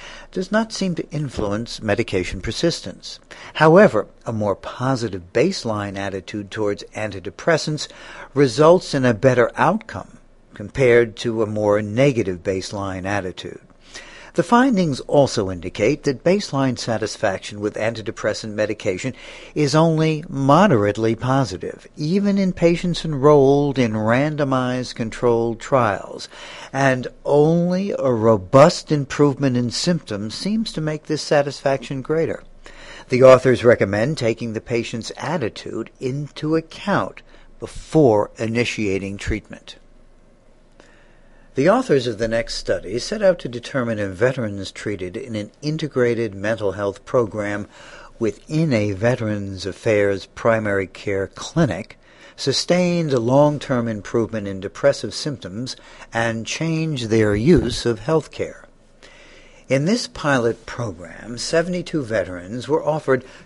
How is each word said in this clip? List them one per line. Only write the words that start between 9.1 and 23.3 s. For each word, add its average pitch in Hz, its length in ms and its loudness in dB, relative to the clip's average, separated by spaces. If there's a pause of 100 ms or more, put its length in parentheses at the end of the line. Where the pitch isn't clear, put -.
better 120 400 4
outcome - 640 -2 (340)
compared 117 640 2
to 113 240 -2
a 107 40 0
more 104 340 2
negative 107 640 0
baseline 95 640 -6
attitude. 92 540 -6 (720)
The 170 80 2
findings 196 560 2
also 123 500 2
indicate 92 540 -2
that 135 220 -2
baseline 139 520 0
satisfaction 104 840 -4
with 104 140 -2
antidepressant 110 760 -4
medication 107 640 -4 (400)
is 147 220 0
only 160 520 2
moderately 131 840 4
positive, 123 720 -2 (100)
even 196 400 0
in 190 160 0
patients 170 520 0
enrolled 143 760 4